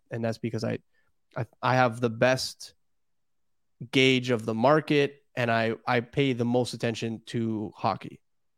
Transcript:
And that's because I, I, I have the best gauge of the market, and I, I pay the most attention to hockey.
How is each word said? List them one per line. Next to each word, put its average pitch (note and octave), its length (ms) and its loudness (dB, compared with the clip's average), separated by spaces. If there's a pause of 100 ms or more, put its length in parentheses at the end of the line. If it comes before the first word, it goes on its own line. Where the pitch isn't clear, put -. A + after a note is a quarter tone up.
(120)
And A#2 120 -6
that's A2+ 140 -4
because A2 260 -6
I, A2+ 140 -4 (580)
I, A#2+ 120 -6 (160)
I B2 100 2
have B2 260 2
the A#2+ 120 0
best B2+ 640 -2 (1120)
gauge C3 400 4
of A2+ 160 0
the A2+ 80 -2
market, C#3+ 680 2 (120)
and B2 140 0
I, A2+ 240 0 (140)
I B2 140 0
pay C3+ 320 -2
the A#2 120 -2
most B2 300 0
attention A2+ 500 -6
to A2 500 -6
hockey. - 460 -6 (360)